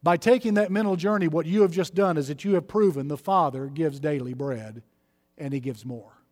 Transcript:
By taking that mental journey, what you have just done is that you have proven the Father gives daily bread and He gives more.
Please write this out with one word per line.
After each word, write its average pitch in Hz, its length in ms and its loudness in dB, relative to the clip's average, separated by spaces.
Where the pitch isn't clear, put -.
By 170 160 4
taking 233 360 2
that 208 160 2
mental 202 260 0
journey, 196 320 0
what 156 180 0
you 202 160 2
have 185 100 4
just 170 220 -2
done 185 240 2
is 139 100 -4
that 147 160 -8
you 202 100 2
have 175 140 0
proven 165 400 0
the 147 80 -4
Father 139 500 0
gives 143 320 -2
daily 135 360 -4
bread 117 480 -8
and 139 160 -6
He 135 60 -4
gives 123 260 -10
more. 117 260 -14